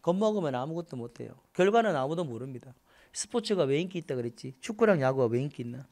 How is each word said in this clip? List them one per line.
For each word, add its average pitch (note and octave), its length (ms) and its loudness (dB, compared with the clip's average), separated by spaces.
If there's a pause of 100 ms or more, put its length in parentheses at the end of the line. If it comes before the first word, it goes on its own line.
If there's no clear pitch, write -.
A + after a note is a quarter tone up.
겁먹으면 F#3 540 0
아무것도 D#3+ 420 -6
못해요. A#2 340 -12 (220)
결과는 G3+ 420 4
아무도 D3+ 300 -2
모릅니다. B2+ 480 -10 (400)
스포츠가 A3 500 0
왜 C#3 160 4
인기 F3+ 200 -4
있다 D3 160 -6
그랬지? A#2+ 440 -8
축구랑 G#3+ 420 4
야구가 C3 260 4
왜 A#2+ 140 2
인기 C#3+ 220 -6
있나? B2 280 -10